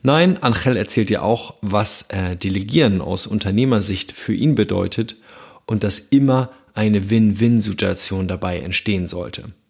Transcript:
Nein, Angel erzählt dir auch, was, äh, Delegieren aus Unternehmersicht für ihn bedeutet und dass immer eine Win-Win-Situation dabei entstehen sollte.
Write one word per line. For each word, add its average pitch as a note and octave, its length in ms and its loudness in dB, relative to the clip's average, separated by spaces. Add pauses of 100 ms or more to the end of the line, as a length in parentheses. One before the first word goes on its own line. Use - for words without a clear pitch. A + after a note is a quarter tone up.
Nein, E3 400 4
Angel B2 360 2
erzählt G2+ 320 0
dir G#2 140 0
auch, A2 380 -2
was, G2+ 480 -2
äh, F#2 260 -2
Delegieren G2 640 0
aus F2 260 -4
Unternehmersicht G#2 840 0
für - 220 -6
ihn C#3 220 2
bedeutet G2 640 -2 (480)
und G#2+ 180 -2
dass G#2 160 -2
immer C3 520 2 (220)
eine G#2 360 0
Win-Win-Situation G#2 1160 0
dabei F2+ 320 -4
entstehen F2+ 480 -4
sollte. - 380 -10 (240)